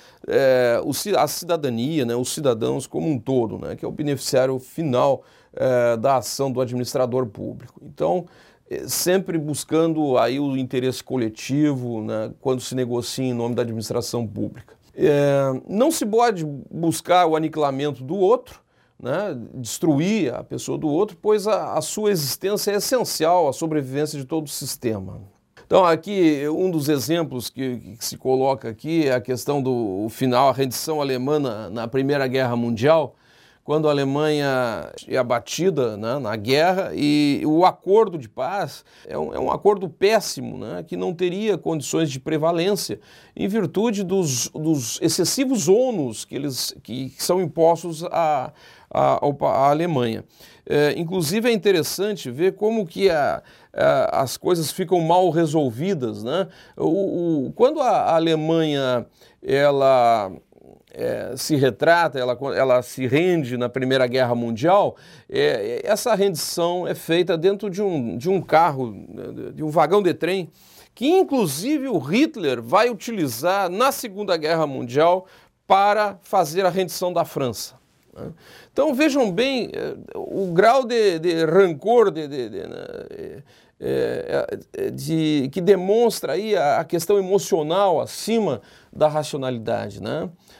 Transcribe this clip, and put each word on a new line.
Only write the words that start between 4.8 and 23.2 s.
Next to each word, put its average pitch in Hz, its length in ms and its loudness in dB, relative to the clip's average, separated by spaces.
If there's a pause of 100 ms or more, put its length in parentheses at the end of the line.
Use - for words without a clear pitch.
é, 120 440 2
da 131 200 2
ação 135 340 -4
do 123 100 -2
administrador 123 640 -2
público. - 580 -12
Então, 170 420 -2 (440)
é, 76 180 -8
sempre 180 520 0
buscando 151 760 0
aí 120 240 2
o 139 160 -2
interesse 127 480 -2
coletivo, 123 1000 -2
né, 110 360 -6
quando 131 220 -2
se - 140 -8
negocia 120 500 -2
em 127 80 -2
nome 117 220 -2
da 120 80 0
administração 117 640 -4
pública. 104 480 -10 (200)
É, 143 560 2 (160)
não 233 220 2
se - 160 -2
pode 214 400 2
buscar 165 800 0
o 160 100 2
aniquilamento 143 680 -2
do 143 120 -6
outro, 208 460 0 (400)
né, 160 340 -4 (200)
destruir 151 800 0
a - 80 -8
pessoa 131 340 -6
do 147 100 -4
outro, 180 320 0
pois 208 280 2
a, 170 260 0
a 151 80 0
sua 208 300 -2
existência 190 580 -2
é 202 60 2
essencial 180 720 2